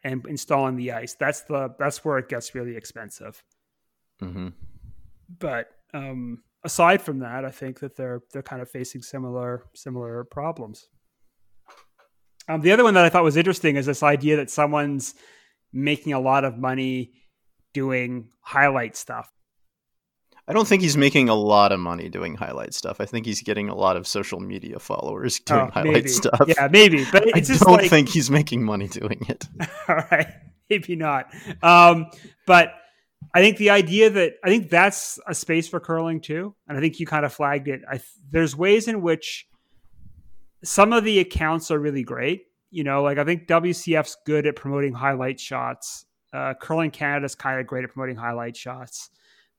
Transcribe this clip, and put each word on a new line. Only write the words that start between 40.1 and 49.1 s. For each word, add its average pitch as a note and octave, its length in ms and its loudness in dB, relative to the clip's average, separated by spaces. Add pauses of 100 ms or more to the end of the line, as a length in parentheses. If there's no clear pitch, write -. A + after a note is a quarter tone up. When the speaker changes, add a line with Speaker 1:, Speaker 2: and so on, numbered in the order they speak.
Speaker 1:
some G3+ 300 2
of A3+ 100 2
the G#3+ 160 2
accounts E3 520 -2
are D3+ 80 0
really C#3+ 240 -4
great. B2+ 420 -6 (260)
You E3 140 -6
know, C#3 180 0
like, C#3+ 140 0
I D3 80 0
think E3+ 220 -4
W E3+ 260 2
C E3 240 -2
F's - 180 -4 (100)
good D3+ 220 0
at C#3+ 80 -4
promoting C#3 380 -4
highlight C3 480 -4
shots. - 640 -10 (260)
Uh, C3+ 220 -6
Curling D#3+ 380 -4
Canada's C#3+ 440 -6
kind C3 240 -6
of A#2+ 80 -8
great B2+ 160 -8
at B2 80 -12
promoting C3 240 -10
highlight A#2 400 -10
shots. B2+ 540 -18 (480)